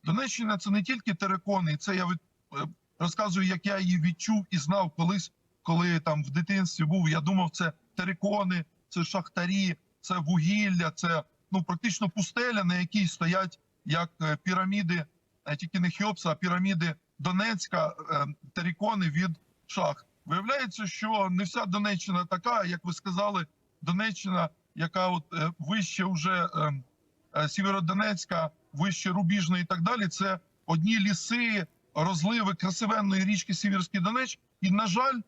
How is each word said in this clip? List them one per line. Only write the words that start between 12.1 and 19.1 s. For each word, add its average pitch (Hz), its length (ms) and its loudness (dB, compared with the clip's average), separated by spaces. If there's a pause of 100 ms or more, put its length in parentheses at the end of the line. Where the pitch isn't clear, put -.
на 175 120 2
якій 180 320 0
стоять 180 520 0 (260)
як, 165 240 0 (120)
е, 151 220 0
піраміди, 185 640 0 (400)
е, 151 100 -4
тільки 180 240 -4
не 175 100 4
Хеопса, 202 420 -2
а 151 40 0
піраміди 180 600 0 (240)
Донецька, 185 760 0 (160)
е, 143 140 0 (280)
терикони 180 560 0
від 165 300 -2 (280)